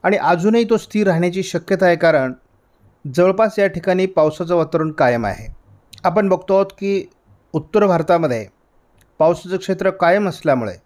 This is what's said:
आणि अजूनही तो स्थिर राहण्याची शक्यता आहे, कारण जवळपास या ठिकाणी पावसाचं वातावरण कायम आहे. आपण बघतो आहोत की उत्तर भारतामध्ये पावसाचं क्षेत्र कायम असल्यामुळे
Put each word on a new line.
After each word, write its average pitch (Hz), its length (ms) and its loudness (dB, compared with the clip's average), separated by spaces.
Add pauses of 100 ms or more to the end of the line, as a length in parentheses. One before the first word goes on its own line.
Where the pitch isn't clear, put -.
आणि 190 140 0
अजूनही 185 520 2
तो 220 80 2
स्थिर 208 300 -2
राहण्याची 180 360 0
शक्यता 180 420 -2
आहे, 175 100 4
कारण 151 380 2 (800)
जवळपास 190 440 2
या 196 80 2
ठिकाणी 185 380 -2
पावसाचं 170 500 0
वातावरण 160 360 -2
कायम 123 340 0
आहे. 98 300 -8 (480)
आपण 196 260 0
बघतो 185 240 0
आहोत 190 180 2
की 196 380 -4 (440)
उत्तर 202 320 0
भारतामध्ये 160 640 0 (720)
पावसाचं 175 380 0
क्षेत्र 190 320 -2
कायम 185 400 2
असल्यामुळे 123 460 -2 (100)